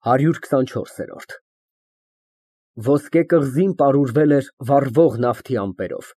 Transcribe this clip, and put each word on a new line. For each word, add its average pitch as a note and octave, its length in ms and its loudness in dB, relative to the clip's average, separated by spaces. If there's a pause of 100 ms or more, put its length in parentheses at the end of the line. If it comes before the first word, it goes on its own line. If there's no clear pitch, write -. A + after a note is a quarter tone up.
Հարյուր C#3 400 0
քսանչորսերորդ։ - 840 -6 (1500)
Ոսկե C#3+ 480 0
կղզին D#3 480 0
պարուրվել C#3+ 640 2
էր C3+ 140 -2 (100)
վառվող C3+ 560 2
նավթի A#2+ 400 -4
ամպերով։ F#2+ 640 -8